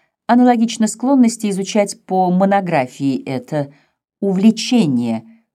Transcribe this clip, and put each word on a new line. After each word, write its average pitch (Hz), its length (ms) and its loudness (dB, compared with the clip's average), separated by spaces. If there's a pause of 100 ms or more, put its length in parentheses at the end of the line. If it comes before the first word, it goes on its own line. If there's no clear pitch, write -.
(280)
Аналогично 233 580 2
склонности 240 640 0
изучать 202 540 -2
по 185 260 0
монографии 175 960 -2
это 143 500 -6 (460)
увлечение, 180 1040 0 (280)